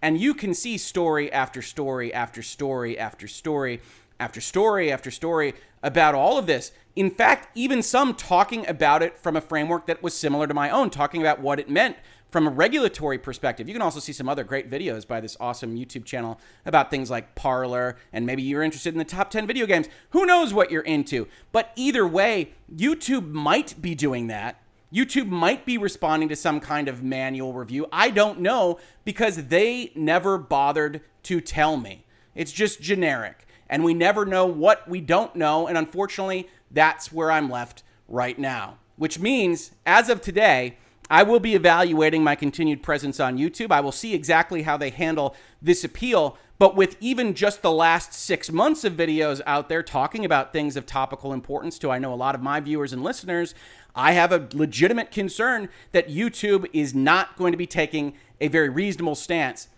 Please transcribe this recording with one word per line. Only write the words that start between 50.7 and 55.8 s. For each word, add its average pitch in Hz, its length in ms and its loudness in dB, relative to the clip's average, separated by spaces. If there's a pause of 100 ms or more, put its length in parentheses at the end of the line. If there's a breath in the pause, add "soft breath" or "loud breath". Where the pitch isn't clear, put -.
of 135 100 -10
topical 135 460 -6
importance 139 480 -8
to, 147 100 -2
I 127 80 -2
know, 131 160 -6
a - 20 -8
lot 131 180 -2
of 127 80 -8
my 139 180 -2
viewers 147 320 -4
and 127 100 -8
listeners, 170 520 -4 (400 loud breath)
I 143 180 6
have 175 200 4
a 151 220 0
legitimate 156 560 0
concern 214 580 -2 (220 loud breath)